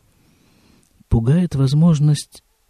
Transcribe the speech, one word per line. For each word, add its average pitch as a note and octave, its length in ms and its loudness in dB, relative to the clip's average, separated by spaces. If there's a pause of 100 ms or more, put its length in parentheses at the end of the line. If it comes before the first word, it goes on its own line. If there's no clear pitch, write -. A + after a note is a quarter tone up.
(1080)
Пугает C#3+ 460 -2
возможность D3 880 0 (260)